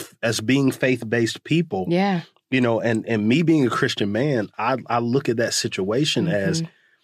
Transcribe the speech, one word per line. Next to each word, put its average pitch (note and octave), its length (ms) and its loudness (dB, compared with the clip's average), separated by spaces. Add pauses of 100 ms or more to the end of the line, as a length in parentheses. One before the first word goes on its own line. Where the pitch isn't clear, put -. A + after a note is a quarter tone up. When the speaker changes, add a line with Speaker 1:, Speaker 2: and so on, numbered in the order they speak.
(220)
Speaker 1:
as A#2 200 -2
being C3 300 2
faith-based A#2+ 720 -2
people, F3 460 0
Speaker 2:
Yeah. F3+ 320 0 (300)
Speaker 1:
you C3 100 2
know, A#2 180 2
and, A2 280 0
and G#2+ 200 0
me C#3 140 4
being D#3 240 4
a A2+ 40 2
Christian A2 420 -2
man, A#2 380 0 (100)
I, B2 180 0 (100)
I A#2 120 0
look A#2+ 280 0
at A#2 100 0
that A2+ 180 -2
situation A2 720 -2
as G2+ 340 0
Speaker 2:
Mm-hmm. E3 100 -8 (320)